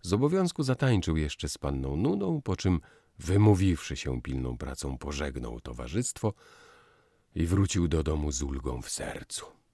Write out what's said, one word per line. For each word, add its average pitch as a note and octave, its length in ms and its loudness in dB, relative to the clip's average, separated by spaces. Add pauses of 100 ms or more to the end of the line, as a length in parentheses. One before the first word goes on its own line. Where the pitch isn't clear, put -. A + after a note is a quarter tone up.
Z F2 100 0
obowiązku D#3 500 2
zatańczył B2 540 2
jeszcze D2+ 320 -2
z - 100 -8
panną C#2 380 -2
Nudą, E3 460 0
po F#2 140 -2
czym, F2+ 240 2 (380)
wymówiwszy F#2 800 4
się B1+ 260 -4
pilną B1+ 360 -4
pracą, C2 400 -6
pożegnał C2 640 -6
towarzystwo D#2+ 760 -4 (1000)
i E2+ 120 0
wrócił F2+ 420 4
do D#2 140 2
domu D2+ 300 0
z C#2 100 -4
ulgą C2 400 -4
w - 80 -12
sercu. - 560 -10 (280)